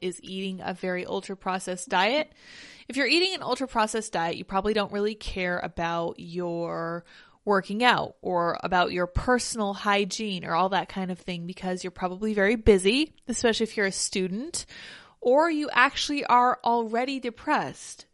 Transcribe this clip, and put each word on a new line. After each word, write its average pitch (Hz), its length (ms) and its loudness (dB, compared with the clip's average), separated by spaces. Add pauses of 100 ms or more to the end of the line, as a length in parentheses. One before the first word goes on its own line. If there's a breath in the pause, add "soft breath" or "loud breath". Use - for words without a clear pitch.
is 180 200 -4
eating 190 400 -6
a 185 120 -6
very 180 320 -4
ultra-processed 190 840 -6
diet. 202 460 2 (560 loud breath)
If 247 80 -6
you're 277 100 2
eating 349 280 4
an 285 60 -10
ultra-processed 233 720 -2
diet, 170 240 -2
you - 80 -10
probably 196 300 -2
don't 208 180 -2
really 208 240 -2
care 180 420 -4
about 170 640 -4
your 170 840 -6 (400 soft breath)
working 202 360 2
out 240 400 2
or 170 400 0
about 180 300 2
your 180 160 0
personal 226 680 0
hygiene 202 680 0
or 170 100 -4
all 180 160 4
that 185 200 0
kind 185 220 -4
of 180 80 -8
thing 170 280 -8
because 185 340 -6
you're 185 100 -6
probably 190 420 -4
very 202 240 4
busy, 220 560 6 (160)
especially 226 340 2
if - 140 -2
you're 208 80 2
a 190 60 0
student, 202 720 -4 (540 loud breath)
or 294 300 6
you 302 240 -2
actually 277 500 2
are 247 400 4
already 233 560 0
depressed. 233 960 -4